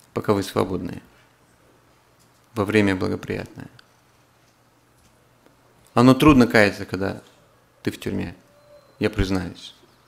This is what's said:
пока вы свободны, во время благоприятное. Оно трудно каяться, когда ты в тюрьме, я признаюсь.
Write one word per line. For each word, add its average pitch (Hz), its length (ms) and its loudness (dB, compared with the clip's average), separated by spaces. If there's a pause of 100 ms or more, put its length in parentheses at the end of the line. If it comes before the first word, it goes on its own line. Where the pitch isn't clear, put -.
(120)
пока 110 220 -2
вы 98 80 0
свободны, 92 580 -6 (1500)
во 101 140 -2
время 101 280 2
благоприятное. 95 760 -8 (2250)
Оно 123 180 6
трудно 131 340 6
каяться, 101 380 2
когда 95 380 -8 (600)
ты - 80 -4
в - 80 -14
тюрьме, 95 380 -8 (640)
я 104 100 -2
признаюсь. 92 680 -6 (340)